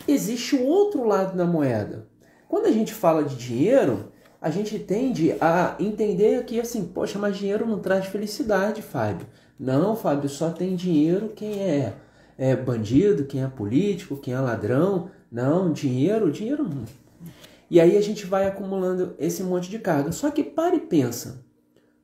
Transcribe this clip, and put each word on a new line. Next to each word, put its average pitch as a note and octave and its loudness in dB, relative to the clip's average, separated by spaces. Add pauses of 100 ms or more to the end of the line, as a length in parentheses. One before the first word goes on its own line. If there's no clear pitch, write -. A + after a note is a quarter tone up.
existe A#3+ 0
o B3 2
outro E4 2
lado F#3+ 2
da F3+ 2
moeda. C3 0 (400)
Quando A4 0
a E4+ 6
gente A3 2
fala D#3+ 2
de C3+ -4
dinheiro, B2 2 (300)
a E3 -2
gente G#3 -4
tende F#3 0
a E3 2
entender G#3 2
que, A3+ -4
assim, A3+ -4
"Poxa, - -6
mas G3+ -2
dinheiro G3+ -2
não A3 -2
traz F#3+ 0
felicidade, G#3 -2
Fábio." G#2+ -4 (320)
Não, C#3+ 2
Fábio, D3 -2
só E3 -4
tem F3+ -4
dinheiro F3 2
quem G#3+ -8
é, C#3+ 0 (420)
é C3 2
bandido, B2+ 2
quem C3+ -6
é - -4
político, C#3 -2
quem B2+ -6
é C3 -2
ladrão. C3 0 (200)
Não, D3+ 2
dinheiro, D3+ 2
dinheiro B3+ -2
não. C#3 -6 (880)
E E3+ 8
aí F3 8
a G#3 6
gente G#3 -2
vai G3 2
acumulando F#3+ -2
esse E3+ -2
monte F3+ -2
de A3 -6
carga. D#3 0
Só C#4 -2
que D4 -2
para E4+ -2
e D4+ 2
pensa, - -2 (580)